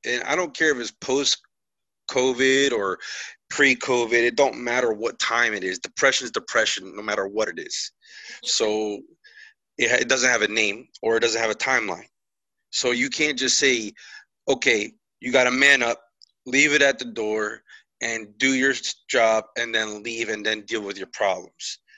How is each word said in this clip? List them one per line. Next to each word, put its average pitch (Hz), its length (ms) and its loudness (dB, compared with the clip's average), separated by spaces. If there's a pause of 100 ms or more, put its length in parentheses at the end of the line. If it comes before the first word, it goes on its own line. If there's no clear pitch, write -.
And 120 200 -4
I 147 120 -2
don't 170 200 -4
care 156 160 2
if 127 60 -4
it's 120 120 -6
post-covid 135 1800 -2
or 98 260 -2 (520)
pre-covid, 123 640 2
it 120 240 2
don't 135 260 2
matter 120 300 0
what 110 260 -6
time 117 360 0
it 92 100 -4
is. 92 140 -4
Depression - 480 0
is 117 40 -12
depression, 104 640 -2
no 107 80 -12
matter 104 240 -2
what 104 220 -2
it 85 100 -10
is. - 340 -8 (520)
So 107 560 0 (800)
it 120 120 2
ha-, 123 60 4
it 123 120 0
doesn't 127 220 2
have 113 120 2
a 104 60 4
name 107 400 -2 (140)
or 113 140 2
it 110 40 0
doesn't 113 200 2
have 113 100 0
a 107 40 -2
timeline. 107 520 -2 (640)
So - 200 0
you 123 180 0
can't 151 300 -2
just 123 200 0
say, 120 340 0 (560)
"Okay, 117 440 0 (280)
you 123 120 -6
gotta 127 180 6
man 135 320 6
up, 117 180 0 (460)
leave 139 260 4
it 147 100 4
at 135 160 4
the 123 60 -8
door, 110 580 -4 (380)
and 113 380 -8
do 135 160 2
your 131 180 2
s-, - 220 -6 (140)
job, 110 360 4 (120)
and 117 180 -2
then 107 280 -2
leave, 113 260 -6
and 104 160 -6
then 107 180 -4
deal 110 200 -6
with 98 160 -8
your 92 140 -10
problems." - 640 -4 (200)